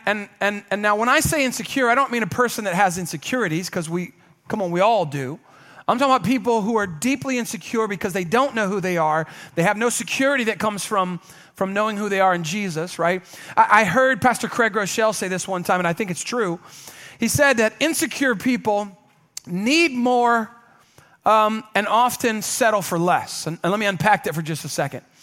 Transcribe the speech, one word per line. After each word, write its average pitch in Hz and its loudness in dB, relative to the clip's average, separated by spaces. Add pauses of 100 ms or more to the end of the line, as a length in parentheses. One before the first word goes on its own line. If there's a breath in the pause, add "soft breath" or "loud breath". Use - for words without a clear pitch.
and, 202 -4 (120)
and, 202 -2
and 202 -2
now 208 2
when 226 -2
I 285 4
say 302 0
insecure, 247 -2
I 233 4
don't 262 2
mean 233 -2
a 185 -2
person 233 -2
that 185 -2
has 185 2
insecurities, 175 -4
'cause 170 -6
we, 175 -6 (360 soft breath)
come 214 -4
on, 175 -4
we 175 0
all 202 4
do. 139 -6 (500 loud breath)
I'm 233 2
talking 269 4
about 196 2
people 226 2
who 226 0
are 202 0
deeply 262 -2
insecure 220 -4
because 202 -4
they 190 -2
don't 233 0
know 208 0
who 202 -2
they 180 0
are. 156 2 (280 loud breath)
They 170 0
have 202 2
no 233 0
security 269 0
that 214 -2
comes 208 -2
from 180 -2 (360 loud breath)
from 190 -2
knowing 214 0
who 208 -4
they 196 2
are 190 6
in 175 -2
Jesus, 175 -4
right? 175 0 (340 loud breath)
I, 220 8
I 220 6
heard 247 2
Pastor 240 2
Craig 220 0
Rochelle 214 0
say 202 -6
this 180 -4
one 180 -4
time, 180 2
and 175 0
I 170 2
think 190 -4
it's 165 -8
true. 202 -2 (580 loud breath)
He 233 0
said 269 4
that 220 2
insecure 277 0
people 208 -2 (500)
need 262 2
more, 240 2 (720 soft breath)
um, 214 4 (100)
and 202 0
often 226 0
settle 214 0
for 170 -2
less. 170 0
And, 160 -6
and 175 0
let 208 0
me 208 -2
unpack 202 2
that 165 -4
for 165 -4
just 151 -6
a 147 -10
second. 139 -4 (200 loud breath)